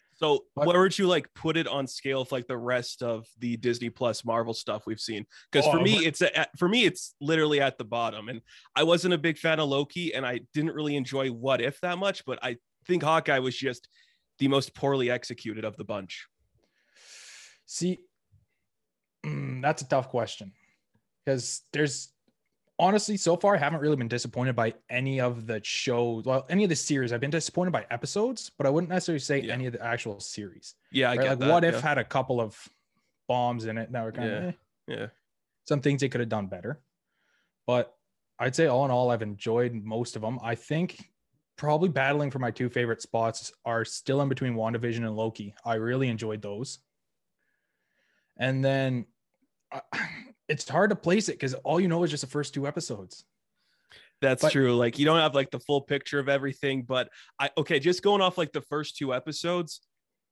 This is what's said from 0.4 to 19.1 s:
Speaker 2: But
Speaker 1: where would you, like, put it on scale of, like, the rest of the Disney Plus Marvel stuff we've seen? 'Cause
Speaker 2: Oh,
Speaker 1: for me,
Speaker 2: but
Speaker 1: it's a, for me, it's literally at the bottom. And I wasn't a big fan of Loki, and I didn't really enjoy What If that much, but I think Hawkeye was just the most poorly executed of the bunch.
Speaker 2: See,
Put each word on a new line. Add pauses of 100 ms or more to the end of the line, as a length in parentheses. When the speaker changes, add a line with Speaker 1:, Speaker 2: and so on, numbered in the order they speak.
Speaker 2:
But
Speaker 1:
where
would
you,
like,
put
it
on
scale
of,
like,
the
rest
of (120)
the
Disney
Plus
Marvel
stuff
we've
seen? (260)
'Cause
Speaker 2:
Oh,
Speaker 1:
for
me,
Speaker 2:
but
Speaker 1:
it's
a, (120)
for
me,
it's
literally
at
the
bottom.
And (340)
I
wasn't
a
big
fan
of
Loki,
and
I (120)
didn't
really
enjoy
What
If
that
much,
but
I (260)
think
Hawkeye
was
just (500)
the
most
poorly
executed
of
the
bunch. (1400)
Speaker 2:
See, (1200)